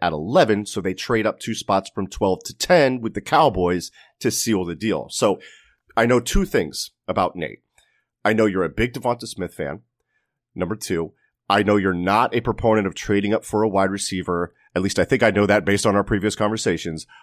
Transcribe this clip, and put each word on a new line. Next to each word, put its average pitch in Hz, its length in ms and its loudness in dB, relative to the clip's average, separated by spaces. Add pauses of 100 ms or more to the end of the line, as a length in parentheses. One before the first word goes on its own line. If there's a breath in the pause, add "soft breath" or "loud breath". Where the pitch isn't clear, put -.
at 87 100 0
eleven, 107 540 2
so - 140 -8
they 92 140 -2
trade 110 340 -2
up - 100 -4
two 113 160 -8
spots 98 400 -2
from 98 140 -4
twelve 95 380 -2
to - 120 -16
ten 135 420 4
with 110 140 -6
the 101 60 -6
Cowboys 90 720 2 (260 soft breath)
to 113 140 0
seal 101 320 0
the 85 100 -6
deal. 80 360 -2
So - 280 2 (580 loud breath)
I 113 100 4
know 123 120 4
two 147 260 0
things 85 460 -4 (160)
about 90 300 -2
Nate. 76 240 -8 (640)
I 107 80 4
know 110 140 4
you're 92 180 0
a 85 40 -2
big - 260 -4
Devonta 117 340 -4
Smith 90 260 -8
fan. 78 280 -8 (760)
Number 90 180 -4
two, 82 380 -4 (340)
I 101 160 0
know 104 140 4
you're 95 160 2
not 98 420 0
a 117 60 -2
proponent 110 460 0
of 90 80 -6
trading 101 400 0
up 110 100 -2
for 107 180 -2
a 110 60 2
wide 98 220 0
receiver. 90 640 -4 (200 soft breath)
At 90 60 -2
least 95 180 0
I 92 60 4
think 131 180 0
I 113 80 6
know 101 140 4
that 101 220 2
based 101 180 2
on 104 100 4
our 101 80 4
previous 98 320 -2
conversations. 92 720 -4 (160 soft breath)